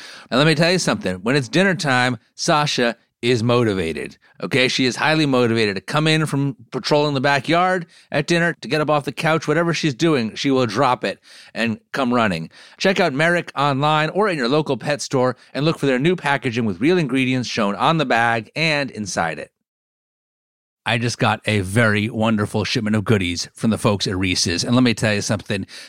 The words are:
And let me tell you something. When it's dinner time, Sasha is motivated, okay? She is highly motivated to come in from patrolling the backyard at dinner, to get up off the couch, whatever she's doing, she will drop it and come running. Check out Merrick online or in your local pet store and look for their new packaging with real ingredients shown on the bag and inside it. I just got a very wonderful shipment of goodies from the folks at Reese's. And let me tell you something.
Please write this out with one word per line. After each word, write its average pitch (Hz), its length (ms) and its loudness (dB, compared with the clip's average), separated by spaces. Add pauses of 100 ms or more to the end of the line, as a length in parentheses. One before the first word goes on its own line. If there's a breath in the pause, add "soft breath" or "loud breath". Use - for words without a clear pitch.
(300 loud breath)
And 117 80 -2
let 143 80 4
me 160 80 4
tell 165 180 2
you 185 80 2
something. 104 380 -2
When 110 180 -2
it's 127 140 -2
dinner 185 240 2
time, 127 440 0 (180)
Sasha 147 600 0 (260)
is 120 200 2
motivated, 95 760 0 (240 soft breath)
okay? 127 260 2
She 127 180 0
is 117 120 -2
highly 156 280 2
motivated 113 500 2
to 95 60 -8
come 156 260 -2
in 156 180 2
from 139 320 -2 (140)
patrolling 147 420 0
the 135 80 -2
backyard 165 640 0 (260 soft breath)
at 151 160 -2
dinner, 170 320 2
to - 80 -14
get 151 140 0
up 143 80 -2
off 151 160 2
the 147 80 -6
couch, 160 340 -2
whatever 165 260 0
she's 151 200 -2
doing, 127 420 0
she 139 160 -2
will 127 140 2
drop 123 400 0
it 92 160 -6 (320 loud breath)
and 110 260 -4 (140)
come 123 200 -2
running. 95 360 0 (300 loud breath)
Check 190 200 2
out 170 140 2
Merrick 165 420 0
online 147 540 0
or 208 180 0
in 175 100 -2
your 120 120 0
local 139 260 0
pet 147 260 -4
store 127 360 0 (160 soft breath)
and 135 100 -4
look 156 160 0
for 143 60 -2
their 131 140 2
new 170 180 2
packaging 131 480 -2
with 95 160 -4
real 170 160 2
ingredients 131 500 0
shown 101 280 -2
on 143 220 2
the 151 80 0
bag 117 520 0
and 147 340 -2
inside 87 480 -4
it. 71 140 -14 (1300)
I 113 120 0
just 117 200 -2
got 110 280 2
a 107 160 2
very 104 480 2
wonderful 110 560 0
shipment 110 320 -2
of 101 80 -2
goodies 92 480 0
from - 160 -2
the 104 80 2
folks 104 280 0
at 95 120 -2
Reese's. 92 480 0
And 123 100 0
let 127 80 4
me 120 100 4
tell 107 200 -2
you 101 80 -2
something. 101 440 -4 (240 loud breath)